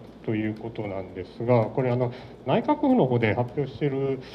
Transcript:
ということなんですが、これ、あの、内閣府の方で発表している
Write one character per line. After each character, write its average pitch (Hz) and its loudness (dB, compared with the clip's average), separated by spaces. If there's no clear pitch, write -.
と 113 -2
い 107 0
う 107 -2
こ 110 -10
と 113 -8
な 98 -6
ん 90 -12
で 92 -8
す - -10
が、 117 4
こ 135 -2
れ、 127 2
あ 120 2
の、 123 0
内 185 2
閣 294 2
府 269 4
の 180 6
方 123 2
で 107 4
発 123 -2
表 143 -2
し - -14
て 151 0
い 139 2
る 135 -2